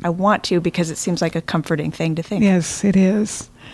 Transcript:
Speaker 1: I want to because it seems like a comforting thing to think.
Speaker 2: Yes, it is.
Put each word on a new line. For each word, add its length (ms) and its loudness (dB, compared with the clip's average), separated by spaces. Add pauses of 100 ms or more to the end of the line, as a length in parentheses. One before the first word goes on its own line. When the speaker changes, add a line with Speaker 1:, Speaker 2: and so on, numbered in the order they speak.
Speaker 1:
I 60 0
want 360 0
to 160 0
because 280 -2
it 80 -8
seems 240 -4
like 140 0
a 60 -2
comforting 500 -2
thing 240 -2
to 80 -4
think. 200 -2
Speaker 2:
Yes, 400 2
it 120 4
is. 540 2 (240)